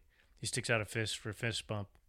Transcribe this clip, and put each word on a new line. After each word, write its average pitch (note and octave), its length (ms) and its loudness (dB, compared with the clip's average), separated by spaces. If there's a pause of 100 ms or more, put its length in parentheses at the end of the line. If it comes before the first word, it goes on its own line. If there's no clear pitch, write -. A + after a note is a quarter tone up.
(380)
he - 100 -6
sticks - 220 -2
out A#2 120 6
a G2+ 40 0
fist A2 320 0
for - 120 -6
a G2+ 40 -2
fist - 320 -2
bump, G#2 220 -2 (220)